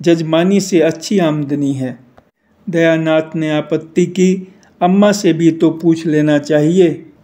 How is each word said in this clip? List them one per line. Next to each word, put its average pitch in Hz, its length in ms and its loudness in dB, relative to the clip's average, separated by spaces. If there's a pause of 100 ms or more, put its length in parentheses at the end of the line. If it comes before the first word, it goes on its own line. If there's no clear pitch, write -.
जजमानी 170 580 2
से 185 220 0
अच्छी 165 380 -2
आमदनी 143 540 -2
है।" 131 260 -8 (680)
दयानाथ 160 680 0
ने 156 140 -4
आपत्ति 156 560 -2
की, 185 420 0 (340)
"अम्मा 196 300 2
से 190 220 0
भी 160 180 2
तो 160 180 0
पूछ 165 360 -2
लेना 151 340 0
चाहिए।" 156 680 0 (180)